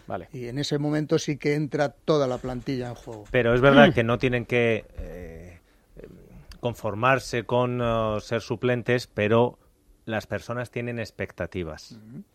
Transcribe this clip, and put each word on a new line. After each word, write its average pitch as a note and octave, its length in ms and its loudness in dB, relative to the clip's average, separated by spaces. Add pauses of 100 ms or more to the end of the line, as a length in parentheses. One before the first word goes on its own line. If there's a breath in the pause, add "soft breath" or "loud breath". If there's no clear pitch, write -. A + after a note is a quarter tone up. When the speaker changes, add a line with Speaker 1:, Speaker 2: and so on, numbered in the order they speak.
Speaker 1:
vale. G2 260 -8
Speaker 2:
Y B2 140 -10
en B2 100 -8
ese C#3+ 220 -2
momento D3+ 400 0
sí D3 180 -4
que D3 160 0
entra D3 360 -2
toda D3 380 0
la A#2+ 120 -4
plantilla B2+ 500 -6
en A#2+ 60 -12
juego. G#2+ 340 -16
Speaker 3:
Pero A#2 240 4
es B2 80 4
verdad C#3 280 10
Speaker 2:
Mm. - 40 0
Speaker 3:
que A#2+ 100 2
no A#2 140 2
tienen B2 280 0
que, A#2 400 0 (120)
eh, E2+ 600 -14 (1000 soft breath)
conformarse A#2+ 880 0
con, B2 360 0
eh, A2+ 400 0
ser A2+ 200 -4
suplentes, B2 680 -2
pero A2+ 500 2 (480)
las A2 220 -6
personas A#2 440 -8
tienen A#2+ 280 -8
expectativas. F2 920 -10
Speaker 2:
Ujú. A2+ 300 -18 (120)